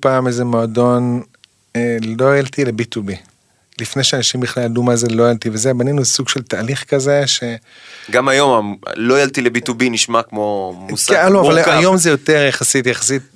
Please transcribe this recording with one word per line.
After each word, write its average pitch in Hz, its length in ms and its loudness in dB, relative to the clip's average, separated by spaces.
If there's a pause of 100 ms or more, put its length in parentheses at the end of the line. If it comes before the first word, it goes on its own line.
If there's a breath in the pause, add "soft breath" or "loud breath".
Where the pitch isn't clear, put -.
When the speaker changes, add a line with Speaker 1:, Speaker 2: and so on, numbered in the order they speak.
Speaker 1:
פעם 131 260 2
איזה 123 180 -2
מועדון, 120 760 0 (540)
אה, 117 260 -2
לויאלטי 135 640 0
לבי 117 200 -2
טו 117 180 -8
בי. 98 140 -8 (640)
לפני 127 240 -6
שאנשים 127 360 -2
בכלל 123 240 -4
ידעו 117 180 -2
מה 123 140 4
זה 117 120 0
לויאלטי 117 420 2
וזה, 110 240 -2
בנינו 131 300 0
סוג 127 240 -2
של 131 140 -4
תהליך 113 420 -6
כזה 143 420 0
ש- - 160 -2 (680 loud breath)
Speaker 2:
גם 123 180 2
היום, 123 480 2 (100)
ה-, - 100 -10
לויאלטי 135 460 2
לבי 120 180 0
טו 123 140 -4
בי 123 160 0
נשמע 117 320 -2
כמו 104 520 -6 (160)
מושג - 240 0
Speaker 1:
כן, 185 180 4
לא, 196 80 6
אבל 170 140 4
Speaker 2:
מורכב. 165 160 4
Speaker 1:
היום 175 260 4
זה 170 140 2
יותר 147 380 2
יחסית, 127 380 -2
יחסית, 127 360 -2 (140)